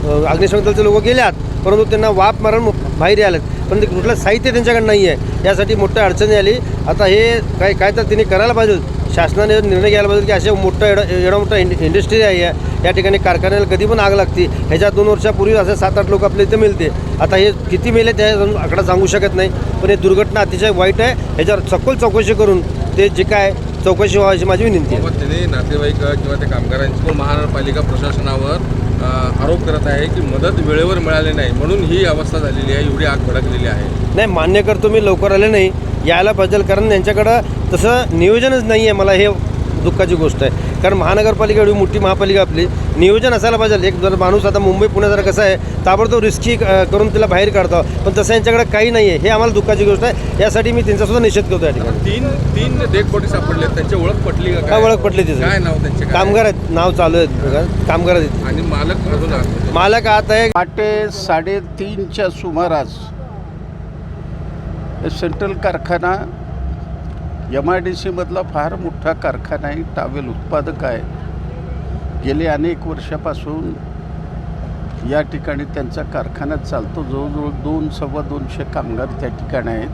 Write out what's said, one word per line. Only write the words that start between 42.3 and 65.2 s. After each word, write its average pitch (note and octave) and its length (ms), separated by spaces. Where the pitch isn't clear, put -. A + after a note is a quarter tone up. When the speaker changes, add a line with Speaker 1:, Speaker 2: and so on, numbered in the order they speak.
Speaker 1:
आपली, E3+ 260
नियोजन G#3 360
असायला A#3 240
पाहिजे. G#3+ 320
एक F#3+ 60
जर F#3 220
माणूस F#3 280
आता G3 140
मुंबई G3 280
पुण्यासारखं G3+ 440
कसं G3+ 120
आहे, F#3+ 140
ताबडतोब G#3+ 640
रिस्की, A3 360
अ, F#3+ 280
करून G3+ 300
तिला G#3+ 120
बाहेर G3 220
काढतो, F3 340
पण D#3 360
तसं G#3 160
यांच्याकडे A#3 300
काही G#3+ 260
नाही A3 200
आहे, D#3+ 80
हे F#3+ 100
आम्हाला A3 240
दुःखाची G3+ 320
गोष्ट G3+ 200
आहे. - 380
यासाठी G#3+ 300
मी A#3+ 100
त्यांचासुद्धा G3+ 400
निषेध G3+ 220
करतो F3 200
या D3+ 60
ठिकाणी. - 400
Speaker 2:
तीन, B3+ 180
तीन - 500
डेड G3+ 120
बॉडी G3 220
सापडले, D#3+ 400
त्यांची - 300
ओळख - 300
पटली - 260
का - 80
Speaker 1:
हा, G3 60
Speaker 2:
काय? A3 160
Speaker 1:
ओळख A3 140
पटली G3 260
तिथे. D#3 180
Speaker 2:
काय G3 180
नाव - 160
त्यांचे, - 300
काय? - 80
Speaker 1:
कामगार G3+ 320
आहेत, - 260
नाव E3 220
चालू E3+ 240
आहेत E3 120
बघा, C#3 600
कामगार F3 280
आहेत. D#3 300
Speaker 2:
आणि D3+ 160
मालक D#3+ 460
अजून D#3 240
आत C3 140
होते? - 260
Speaker 1:
मालक G3+ 340
आत G#3+ 240
आहे. A3 200
Speaker 3:
पहाटे G#3+ 600
साडेतीनच्या G3 1160
सुमारास E3+ 600
हे E3 80
सेंट्रल F#3+ 420